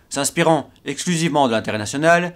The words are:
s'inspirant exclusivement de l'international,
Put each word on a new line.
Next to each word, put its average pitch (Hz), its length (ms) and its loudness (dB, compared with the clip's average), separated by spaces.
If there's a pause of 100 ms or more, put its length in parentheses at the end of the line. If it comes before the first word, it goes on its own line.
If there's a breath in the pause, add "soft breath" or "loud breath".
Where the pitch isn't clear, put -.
s'inspirant 160 640 0 (140)
exclusivement 147 640 0
de 117 60 0
l'international, 147 840 0